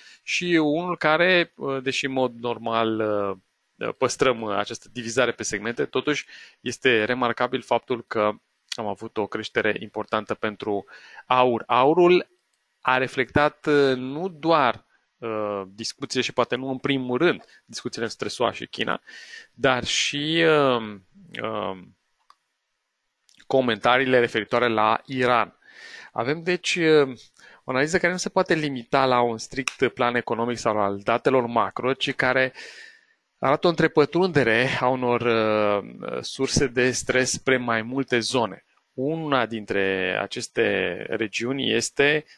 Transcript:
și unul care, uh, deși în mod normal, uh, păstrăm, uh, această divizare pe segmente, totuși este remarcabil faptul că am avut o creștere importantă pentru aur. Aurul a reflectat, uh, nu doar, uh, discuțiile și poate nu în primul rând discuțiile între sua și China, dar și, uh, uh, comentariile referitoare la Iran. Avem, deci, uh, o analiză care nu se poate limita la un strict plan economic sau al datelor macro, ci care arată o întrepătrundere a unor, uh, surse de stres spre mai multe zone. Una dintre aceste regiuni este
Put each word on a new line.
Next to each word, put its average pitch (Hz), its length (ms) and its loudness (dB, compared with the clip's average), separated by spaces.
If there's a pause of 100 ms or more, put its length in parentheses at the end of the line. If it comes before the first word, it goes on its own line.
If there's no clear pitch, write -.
(220)
și - 220 -4 (180)
unul 165 340 -2
care, 170 600 2
uh, 135 260 -6
deși 131 220 -4
în 135 80 -6
mod 127 280 0
normal, 113 600 -2
uh, 101 360 -2 (600)
păstrăm, 127 420 0
uh, 107 160 -4
această 104 360 -6
divizare 117 380 -2
pe - 120 -10
segmente, 110 420 -4
totuși 139 420 -2 (340)
este 120 440 0
remarcabil 123 580 -2
faptul 120 440 -2
că 107 280 0 (420)
am 113 100 -6
avut 104 300 -8
o 104 100 -2
creștere 107 540 0
importantă 107 540 -6
pentru 104 500 -4 (420)
aur. 127 400 2
Aurul 165 640 4 (520)
a 127 180 2
reflectat, 135 680 0
uh, 143 300 4
nu 135 320 -8
doar, 151 560 0 (340)
uh, 107 480 -4
discuțiile 110 580 -6
și - 80 -6
poate 123 240 0
nu 131 120 -8
în 131 100 -4
primul 127 400 -2
rând 151 260 0 (200)
discuțiile 113 460 -8
între - 180 -8
sua 110 240 -2
și 117 140 -12
China, - 340 -6 (540)
dar 123 300 0
și, 151 640 -2
uh, 131 480 2 (480)
uh, 101 360 -6 (1700)
comentariile 127 720 2
referitoare 117 500 0
la 110 360 2
Iran. 123 520 0 (560)
Avem, 139 300 -4
deci, 180 320 -4
uh, 156 420 4 (480)
o - 60 -6
analiză 147 280 0
care 175 140 0
nu 185 60 -6
se 185 100 -6
poate 185 260 2
limita 139 500 0
la 127 160 4
un 117 180 0
strict - 500 -2
plan 120 260 0
economic 120 440 -2
sau 110 200 0
al 101 200 0
datelor 120 480 2
macro, 117 460 0
ci 139 220 -4
care 131 380 2 (840)
arată 139 280 0
o 175 40 6
întrepătrundere 147 1000 2 (120)
a 127 80 2
unor, 127 320 0
uh, 107 1000 0
surse - 460 -2
de 127 240 0
stres 127 400 0
spre - 260 0
mai 117 260 -2
multe 127 360 -2
zone. 110 460 -2 (300)
Una 143 520 0
dintre 98 720 -2
aceste 98 760 -2 (120)
regiuni 113 640 -4
este 143 520 0 (120)